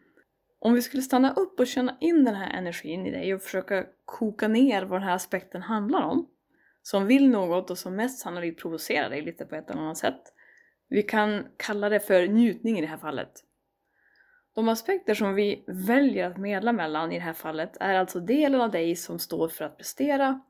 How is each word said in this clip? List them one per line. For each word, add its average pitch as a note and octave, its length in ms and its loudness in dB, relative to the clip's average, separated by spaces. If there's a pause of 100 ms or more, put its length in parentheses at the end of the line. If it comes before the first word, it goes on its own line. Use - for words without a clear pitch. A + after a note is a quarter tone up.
(600)
Om A3+ 140 4
vi A#3+ 80 4
skulle C4 220 -4
stanna C4 300 4
upp F#4+ 260 0
och B3+ 80 4
känna B3+ 320 -2
in D#4+ 260 6
den A3 100 2
här G3 220 -6
energin F3 480 -6
i F#3+ 60 -4
dig F3+ 220 -2
och F#3+ 80 -6
försöka F#3 440 -4 (200)
koka G#3+ 420 -4
ner A3 360 4
vad F#3+ 180 -4
den G3 60 -4
här F3+ 80 2
aspekten F3+ 460 -6
handlar G#3+ 400 -2
om, F3 260 0 (540)
som G3 260 0
vill C4+ 220 8
något F#3 400 2
och F3+ 80 -6
som F#3 180 -8
mest B3 240 -4
sannolikt F3 420 -6
provocerar D#3+ 480 -4
dig C#3+ 120 -6
lite E3 240 -10
på - 100 -12
ett D#3 140 -12
eller - 120 -6
annat D#3 160 -6
sätt. - 240 -4 (680)
Vi G3+ 140 2
kan G#3+ 440 0 (100)
kalla G#3 320 -2
det G#3 100 2
för F#3 280 4
njutning A3 500 2
i E3+ 40 -2
det D3+ 60 -4
här D#3+ 100 -10
fallet. D3 340 -8 (1200)
De A3 140 2
aspekter A3+ 440 0
som G#3 220 0
vi G3+ 320 0
väljer G3 600 2
att F3+ 100 -10
medla G3+ 340 -2
mellan E3 400 -2
i F3 40 -4
det E3+ 80 -6
här E3 100 -6
fallet D#3+ 460 -8
är F#3+ 160 0
alltså F#3 240 0
delen C4+ 420 2
av A3+ 100 0
dig E3+ 240 0
som E3+ 240 -10
står E3 280 -2
för E3 180 -8
att D3 120 -12
prestera C4+ 720 0